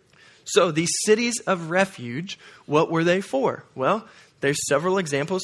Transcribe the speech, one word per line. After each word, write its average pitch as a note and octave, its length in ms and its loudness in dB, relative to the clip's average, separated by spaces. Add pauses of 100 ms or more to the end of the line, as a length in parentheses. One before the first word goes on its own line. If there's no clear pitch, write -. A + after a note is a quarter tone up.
(480)
So F#3 220 4
these E3 220 0 (140)
cities A3+ 420 2
of E3+ 240 -2
refuge, F3 640 -2 (300)
what D3 240 2
were E3 120 2
they F3 160 4
for? A3 440 -2 (100)
Well, F3 340 -2 (340)
there's C#3+ 260 0
several F3 320 2
examples D3+ 440 -2